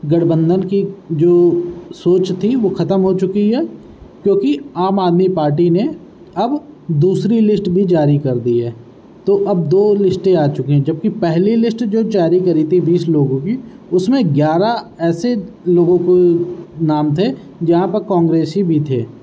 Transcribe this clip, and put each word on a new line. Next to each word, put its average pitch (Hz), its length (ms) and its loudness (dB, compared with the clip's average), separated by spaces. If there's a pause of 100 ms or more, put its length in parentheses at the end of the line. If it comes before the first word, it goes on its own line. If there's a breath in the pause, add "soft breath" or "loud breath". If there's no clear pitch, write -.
गठबंधन 165 560 2
की 196 340 -2 (160)
जो 170 520 2 (280)
सोच 185 400 0
थी 214 240 -2
वो 220 140 0
ख़त्म 180 320 -2
हो 190 120 0
चुकी 190 380 0
है, 285 140 -2 (580)
क्योंकि 226 360 0 (180)
आम 190 220 0
आदमी 180 280 2
पार्टी 165 420 0
ने 220 260 0 (420)
अब 247 260 -4 (280)
दूसरी 190 480 0
लिस्ट 208 300 2
भी 190 160 2
जारी 151 320 2
कर 135 180 -2
दी 120 240 0
है। 117 160 -6 (520)
तो 196 100 2
अब 196 300 0
दो 202 280 2
लिस्टें 185 400 0
आ 156 120 2
चुकी 143 260 -2
हैं, 139 100 2
जबकि 156 260 -2
पहली 175 460 0
लिस्ट 226 280 0
जो 220 200 -2
जारी 185 360 2
करी 170 240 0
थी 170 180 0
बीस 165 260 0
लोगों 139 300 0
की, 196 260 -6 (300 loud breath)
उसमें 190 420 0
ग्यारह 175 500 0 (140)
ऐसे 170 460 -2 (220)
लोगों 175 340 4
को 180 140 2 (680)
नाम 151 320 0
थे 233 160 0 (300 loud breath)
जहाँ 170 240 2
पर 202 120 -2
कांग्रेसी 170 640 0
भी 160 160 0
थे। 135 220 -2 (220)